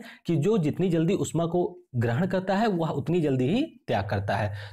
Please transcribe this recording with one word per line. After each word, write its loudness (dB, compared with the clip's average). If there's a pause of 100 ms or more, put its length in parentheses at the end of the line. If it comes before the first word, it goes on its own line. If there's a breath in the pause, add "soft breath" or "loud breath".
(260 loud breath)
कि 2
जो 2
जितनी 0
जल्दी 2
ऊष्मा -2
को 0 (360)
ग्रहण 2
करता 0
है 2
वह 0
उतनी 0
जल्दी 2
ही 2 (240)
त्याग 0
करता -2
है। -2 (200 loud breath)